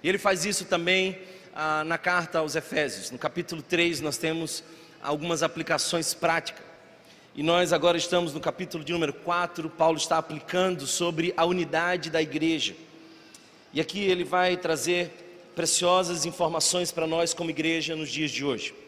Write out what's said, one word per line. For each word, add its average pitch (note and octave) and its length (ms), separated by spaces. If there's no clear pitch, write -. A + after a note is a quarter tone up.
E D#3 80
ele G3 80
faz F#3+ 260
isso F#3+ 220
também, F#3 500
ah, D#3 300
na E3 160
carta E3+ 400
aos D#3 160
Efésios. C#3+ 560
No B2 80
capítulo E3 420
três E3+ 400
nós D3 160
temos D#3+ 460
algumas D3+ 400
aplicações D#3+ 720
práticas. - 480
E C#3+ 80
nós E3+ 280
agora E3+ 240
estamos E3+ 380
no D3+ 60
capítulo D#3+ 440
de D3+ 80
número D#3+ 220
quatro, F3 560
Paulo D#3+ 280
está D#3+ 200
aplicando D#3+ 720
sobre E3+ 500
a E3 80
unidade E3+ 640
da D#3+ 100
igreja. D3+ 560
E D3 80
aqui F3+ 200
ele F#3 240
vai F3+ 340
trazer F3 540
preciosas F3 720
informações E3+ 680
para D#3+ 140
nós E3 300
como E3 160
igreja D#3+ 440
nos D#3 140
dias D3+ 220
de A#2+ 120
hoje. B2+ 300